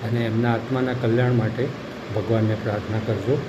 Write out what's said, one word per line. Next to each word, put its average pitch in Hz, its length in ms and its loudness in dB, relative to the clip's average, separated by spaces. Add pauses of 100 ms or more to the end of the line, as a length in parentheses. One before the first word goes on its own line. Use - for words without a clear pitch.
અને 117 220 0
એમના 117 280 2
આત્માના 127 400 0
કલ્યાણ 123 400 2
માટે 113 340 2 (480)
ભગવાનને 110 480 2
પ્રાર્થના 104 420 -2
કરજો. 107 280 0 (140)